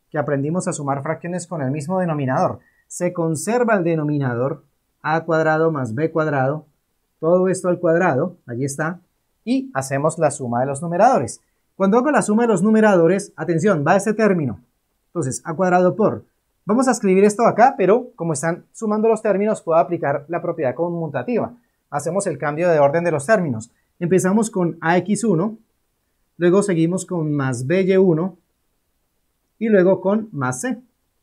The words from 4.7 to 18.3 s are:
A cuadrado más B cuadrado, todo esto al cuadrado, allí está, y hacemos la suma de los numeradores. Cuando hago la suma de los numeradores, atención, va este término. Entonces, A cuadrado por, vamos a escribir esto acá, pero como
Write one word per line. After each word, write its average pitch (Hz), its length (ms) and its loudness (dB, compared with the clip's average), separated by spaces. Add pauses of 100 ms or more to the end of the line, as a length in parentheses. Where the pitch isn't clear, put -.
A 160 240 -2
cuadrado 160 480 2
más 127 220 -4
B 160 160 -2
cuadrado, 151 560 -2 (520)
todo 180 300 2
esto 185 200 -2
al 175 100 2
cuadrado, 170 580 0 (100)
allí 123 180 -6
está, 160 360 -6 (440)
y 269 280 -2
hacemos 139 460 -2
la 151 120 2
suma 120 300 -4
de 131 60 0
los 139 160 -6
numeradores. 175 580 0 (340)
Cuando 196 220 2
hago 254 140 2
la 247 100 2
suma 208 220 0
de 240 60 2
los 185 140 2
numeradores, 196 760 4
atención, 165 500 0
va 180 100 4
este 202 160 0
término. 185 480 0 (460)
Entonces, 123 380 -6
A 165 100 -8
cuadrado 180 420 2
por, 147 280 -2 (420)
vamos 247 200 2
a 262 40 4
escribir 196 340 2
esto 208 220 4
acá, 254 320 6
pero 214 360 2
como 165 200 -4